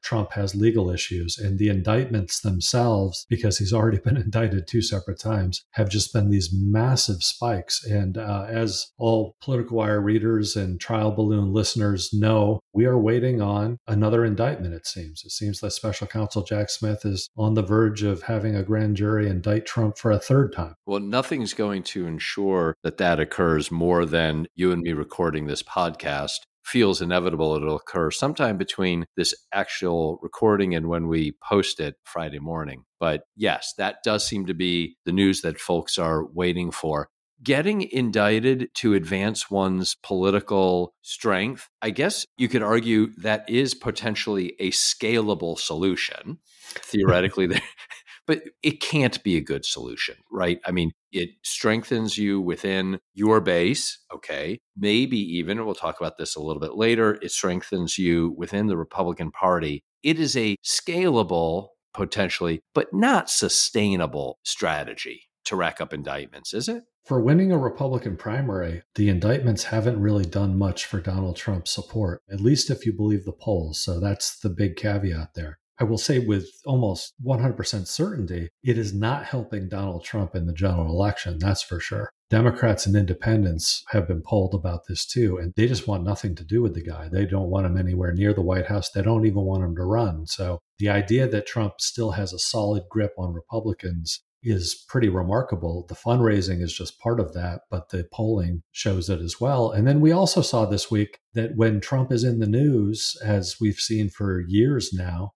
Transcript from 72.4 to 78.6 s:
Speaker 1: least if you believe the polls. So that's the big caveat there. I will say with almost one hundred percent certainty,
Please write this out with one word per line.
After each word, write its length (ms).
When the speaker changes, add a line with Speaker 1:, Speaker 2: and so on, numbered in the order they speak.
Speaker 1:
least 280
if 160
you 60
believe 320
the 80
polls. 500
So 160
that's 400
the 120
big 260
caveat 580
there. 240
I 40
will 140
say 200
with 280
almost 520
one 220
hundred 160
percent 320
certainty, 640